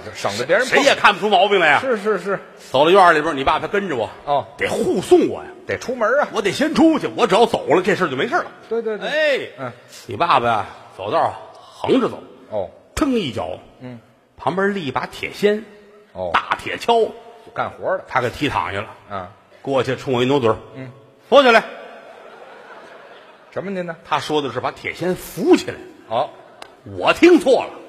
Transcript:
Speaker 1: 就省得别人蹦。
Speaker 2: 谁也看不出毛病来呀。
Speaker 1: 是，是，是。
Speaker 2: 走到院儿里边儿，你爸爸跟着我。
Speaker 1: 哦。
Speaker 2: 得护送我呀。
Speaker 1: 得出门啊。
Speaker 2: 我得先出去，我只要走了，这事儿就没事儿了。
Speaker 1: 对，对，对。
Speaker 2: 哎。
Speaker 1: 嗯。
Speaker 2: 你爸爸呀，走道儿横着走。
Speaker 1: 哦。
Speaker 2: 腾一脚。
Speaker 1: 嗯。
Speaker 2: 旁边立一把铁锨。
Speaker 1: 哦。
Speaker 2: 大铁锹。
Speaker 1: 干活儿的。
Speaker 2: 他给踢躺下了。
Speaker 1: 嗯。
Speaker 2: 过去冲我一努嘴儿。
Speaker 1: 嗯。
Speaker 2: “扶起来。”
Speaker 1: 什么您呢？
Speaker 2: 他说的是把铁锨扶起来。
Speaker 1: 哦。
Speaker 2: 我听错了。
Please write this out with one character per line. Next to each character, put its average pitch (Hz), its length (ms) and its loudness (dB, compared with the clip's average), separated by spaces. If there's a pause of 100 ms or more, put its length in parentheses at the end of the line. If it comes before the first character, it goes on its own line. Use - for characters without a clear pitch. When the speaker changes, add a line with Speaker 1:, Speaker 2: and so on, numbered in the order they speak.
Speaker 1:
就 107 80 -14
省 101 240 -4
得 120 80 -4
别 170 120 2
人 254 100 0
蹦。 - 20 -6
Speaker 2:
谁 233 140 4
也 247 120 4
看 214 180 4
不 175 60 -10
出 202 100 0
毛 196 180 4
病 202 120 4
来 160 80 4
呀。 139 120 6
Speaker 1:
是， 254 180 -2
是， 202 220 -2
是。 185 200 -4 (320)
Speaker 2:
走 139 140 4
到 170 60 6
院 190 120 8
儿 170 100 8
里 151 80 2
边 160 120 -2
儿， - 20 -6
你 135 80 -4
爸 156 160 2
爸 151 80 -6
跟 196 200 -4
着 151 80 -4
我。 107 140 -2 (160)
Speaker 1:
哦。 143 220 -2 (100)
Speaker 2:
得 95 100 -4
护 220 340 -2
送 277 280 4
我 80 140 -8
呀。 - 60 -16 (160)
Speaker 1:
得 98 120 -4
出 247 180 -8
门 220 140 0 (100)
啊。 240 140 0
Speaker 2:
我 214 80 -4
得 202 100 0
先 302 240 -2
出 311 240 4
去， 147 160 -4
我 208 120 -2
只 180 80 2
要 226 100 6
走 - 220 -2
了， 160 140 2
这 185 140 0
事 180 100 -2
儿 - 40 0
就 127 80 -6
没 170 100 -2
事 294 80 -2
儿 349 80 0
了。 - 80 -16 (160)
Speaker 1:
对， 226 140 -4
对， 214 160 -6
对。 190 100 -8
Speaker 2:
哎。 277 500 -2
Speaker 1:
嗯。 127 140 -10 (360)
Speaker 2:
你 110 100 -10
爸 160 220 2
爸 120 80 0
呀， 107 180 0 (320)
走 101 140 -8
道 160 80 0
儿 113 140 0 (200)
横 - 480 -2
着 175 80 0
走。 - 120 -14 (280)
Speaker 1:
哦。 104 220 -6 (240)
Speaker 2:
腾 294 160 0
一 196 200 -2
脚。 90 280 -8 (200)
Speaker 1:
嗯。 123 200 -16 (360)
Speaker 2:
旁 151 200 -6
边 196 200 0
立 175 100 -6
一 127 60 -4
把 127 140 -4
铁 - 260 -10
锨。 208 320 0 (480)
Speaker 1:
哦。 92 220 -8
Speaker 2:
大 - 260 -2
铁 90 180 -8
锹。 233 340 0 (420)
Speaker 1:
干 113 180 -6
活 117 200 -6
儿 190 80 -2
的。 - 80 -16
Speaker 2:
他 131 120 -2
给 120 100 0
踢 139 200 -4
躺 90 240 -4
下 101 80 -6
了。 110 60 -10 (220)
Speaker 1:
嗯。 95 180 -10 (340)
Speaker 2:
过 135 220 0
去 127 120 -4
冲 135 180 -6
我 123 100 0
一 - 20 2
努 139 140 2
嘴 113 100 2
儿。 107 80 0 (180)
Speaker 1:
嗯。 131 160 -16 (380)
Speaker 2:
“扶 277 120 8
起 254 100 6
来。” 220 120 6 (1900)
Speaker 1:
什 127 120 -10
么 196 80 -10
您 180 140 -8
呢？ 170 100 -10 (120)
Speaker 2:
他 151 120 0
说 151 240 -2
的 127 80 -6
是 123 80 -8
把 131 120 -4
铁 - 220 -10
锨 175 220 -4
扶 294 400 0
起 - 120 0
来。 92 100 -12 (300)
Speaker 1:
哦。 131 220 -2 (680)
Speaker 2:
我 123 160 2
听 339 260 6
错 202 240 2
了。 - 80 -12 (180)